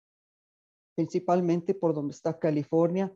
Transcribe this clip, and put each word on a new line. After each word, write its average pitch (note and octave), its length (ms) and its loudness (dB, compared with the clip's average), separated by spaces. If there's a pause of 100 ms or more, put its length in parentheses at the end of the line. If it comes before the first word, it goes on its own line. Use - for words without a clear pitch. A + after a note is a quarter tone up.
(960)
principalmente F3 800 0
por E3+ 200 0
donde C#3+ 200 -4
está D#3+ 240 -6
California. E3+ 760 0